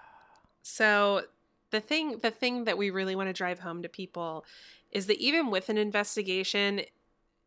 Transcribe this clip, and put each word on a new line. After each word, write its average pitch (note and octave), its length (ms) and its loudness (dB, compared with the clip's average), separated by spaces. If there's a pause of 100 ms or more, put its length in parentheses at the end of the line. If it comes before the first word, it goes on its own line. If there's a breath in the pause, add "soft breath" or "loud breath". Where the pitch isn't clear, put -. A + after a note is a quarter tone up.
(640 loud breath)
So G3+ 600 4 (480)
the G#3+ 100 0
thing, D4+ 380 -2
the A3+ 120 0
thing B3 340 -2
that G3 140 0
we G3+ 120 0
really F#3+ 260 -2
wanna F#3+ 160 -2
drive F3+ 280 -4
home F3 220 -8
to E3+ 60 -8
people E3+ 560 -8 (460 soft breath)
is G3 160 -4
that G#3 140 2
even C#4+ 300 2
with F#3+ 180 0
an G#3+ 100 2
investigation, G3+ 1040 0 (640)